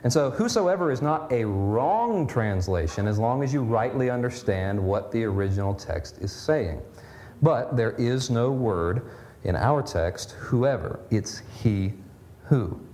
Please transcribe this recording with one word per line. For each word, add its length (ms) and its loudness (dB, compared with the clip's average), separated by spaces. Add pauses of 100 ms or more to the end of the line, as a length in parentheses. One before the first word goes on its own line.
And 80 4
so 180 4
whosoever 640 2
is 100 0
not 300 0
a 120 2
wrong 840 2
translation 800 0
as 100 0
long 240 2
as 100 0
you 120 0
rightly 460 2
understand 720 0
what 300 0
the 140 0
original 500 0
text 440 -8
is 140 -6
saying. 480 0 (640)
But 340 2
there 160 2
is 380 0
no 220 4
word 500 0 (400)
in 140 0
our 260 2
text, 500 -2
whoever. 680 0 (100)
It's 320 -2 (180)
he 340 2 (500)
who. 360 2 (140)